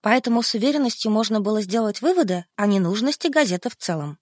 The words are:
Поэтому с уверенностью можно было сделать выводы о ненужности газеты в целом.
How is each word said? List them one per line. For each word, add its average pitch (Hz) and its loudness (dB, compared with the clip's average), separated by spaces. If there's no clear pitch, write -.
Поэтому 233 2
с - -2
уверенностью 247 0
можно 214 0
было 214 0
сделать 208 -2
выводы 247 2
о 208 0
ненужности 208 0
газеты 247 0
в - -18
целом. 147 -6